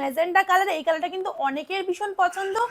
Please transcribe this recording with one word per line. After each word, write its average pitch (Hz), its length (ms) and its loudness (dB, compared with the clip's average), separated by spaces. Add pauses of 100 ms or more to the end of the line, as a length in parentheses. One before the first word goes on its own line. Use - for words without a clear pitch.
ম্যাজেন্টা 320 480 2
কালার। 381 280 4
এই 311 100 -6
কালারটা 320 280 2
কিন্তু 381 140 -4 (180)
অনেকের 302 400 -4
ভীষণ 403 240 -2 (100)
পছন্দ, 381 340 0 (160)